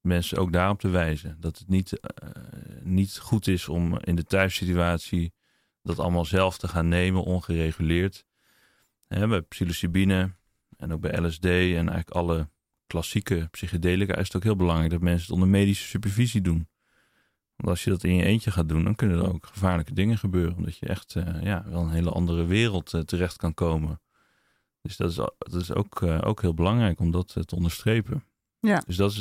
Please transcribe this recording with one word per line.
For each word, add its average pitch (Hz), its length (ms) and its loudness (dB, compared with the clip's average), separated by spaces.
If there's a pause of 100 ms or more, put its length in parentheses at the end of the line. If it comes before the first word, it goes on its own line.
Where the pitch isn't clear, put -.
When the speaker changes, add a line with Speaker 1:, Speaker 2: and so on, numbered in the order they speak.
Speaker 1:
mensen 87 380 0
ook 90 140 0
daarop 92 280 2
te 104 80 0
wijzen. 80 520 0
Dat 82 180 -6
het 90 100 -12
niet, 95 320 0
eh, - 280 -14 (540)
niet 95 360 0
goed - 280 0
is 92 220 0
om 85 320 0
in - 160 0
de 82 80 -2
thuissituatie 87 1080 0 (500)
dat 82 160 -4
allemaal 87 260 2
zelf 92 340 2
te 87 100 -6
gaan 82 200 0
nemen, 90 360 2
ongereguleerd. 85 1000 -2 (840)
Hè, 98 220 0
bij 90 120 2
psilocybine 92 960 0 (420)
en - 160 -8
ook 78 80 -4
bij - 200 -2
L 85 100 0
S 80 80 -8
D 90 60 -4
en 90 280 4 (160)
eigenlijk 85 220 -4
alle 85 380 0 (380)
klassieke 85 640 -2
psychedelica 90 680 0
is 95 100 -2
het - 100 -6
ook 90 60 -2
heel 107 140 2
belangrijk 82 340 2
dat 85 100 0
mensen 87 220 2
het 87 120 -12
onder 92 140 4
medische 98 400 4
supervisie 107 520 0
doen. 82 280 0 (880)
Want - 120 -4
als 90 160 -2
je 98 60 0
dat 92 140 0
in 87 100 4
je 90 100 4
eentje 107 260 2
gaat 82 180 0
doen, 80 160 2
dan 98 100 0
kunnen 92 240 2
er 90 160 0
ook 80 120 -8
gevaarlijke 90 460 0
dingen 104 260 0
gebeuren. 87 380 0
Omdat 85 220 -6
je - 80 -10
echt, - 300 -6
eh, 85 260 -4
ja, 92 260 -2
wel 87 140 -2
een 80 80 0
hele 85 200 0
andere 85 340 0
wereld, 98 500 0
eh, 87 60 0
terecht 87 360 -2
kan 82 180 -4
komen. 80 460 -2 (840)
Dus - 140 -10
dat 87 140 0
is, 85 60 -6 (220)
dat - 160 -10
is 87 180 -4
ook, - 300 -2
eh, 82 220 2
ook 107 180 -2
heel 87 120 2
belangrijk 95 460 2
om 85 100 2
dat, 90 260 -2
eh, 85 60 0
te - 140 -8
onderstrepen. 107 680 0 (360)
Speaker 2:
Ja. 208 260 2
Speaker 1:
Dus 87 100 -4
dat 101 160 4
is, 104 80 -10